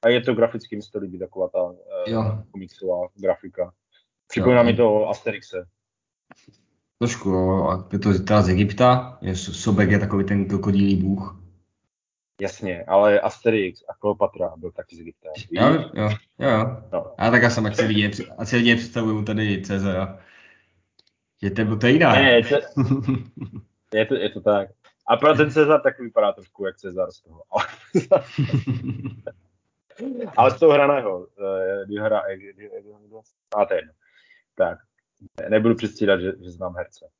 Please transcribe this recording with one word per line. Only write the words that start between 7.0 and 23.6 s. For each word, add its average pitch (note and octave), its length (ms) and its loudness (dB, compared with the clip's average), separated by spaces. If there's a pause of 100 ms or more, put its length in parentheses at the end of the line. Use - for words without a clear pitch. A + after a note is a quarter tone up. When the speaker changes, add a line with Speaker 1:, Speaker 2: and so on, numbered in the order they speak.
Speaker 2:
Trošku, A2 300 -4
jo. F#2 400 2
A F#2 240 -4
je G2+ 60 -2
to G#2 140 2
teda G2+ 280 4
z F2+ 80 4
Egypta, G#2+ 720 2
je F#2+ 140 -4
s-, - 260 -10
Sobek G2 300 2
je G2+ 80 4
takový G2 260 -2
ten G2 220 0
krokodýlí G2 480 0
bůh. F#2+ 400 -2 (1040)
Speaker 1:
Jasně, F#2 420 -8
ale G2+ 360 4
Asterix G#2 720 -2
a - 40 -10
Kleopatra F#2+ 640 -4
byl E2 140 -14
taky - 240 -16
z E2 40 -20
Egypta. E2 300 -20
Speaker 2:
Já D#2 60 -14
Speaker 1:
Víš? - 160 -18
Speaker 2:
vím, F2+ 100 0 (320)
jo, G#2+ 160 -2 (300)
jo, C#3 100 0
jo. A2+ 280 0 (160)
Speaker 1:
No. - 240 -6
Speaker 2:
A A2+ 140 2
tak B2 120 4
já A#2 60 4
jsem, A2 160 -2
ať G#2 100 -4
si A2 100 0
lidi, G#2 260 0 (260)
ať G#2+ 100 -8
si B2 80 -2
lidi A#2+ 200 4
představují A2 500 -4
tady G#2 360 -2
Cezara. F#2+ 580 -4 (1200)
Že G2 80 -2
to, G#2+ 260 -2
to A2 100 2
je C3 60 6
jiná. C#3+ 200 6
Speaker 1:
Ne, C3+ 180 6
je A#2 120 6
to, B2+ 120 0
Speaker 2:
<laughs> - 1400 -4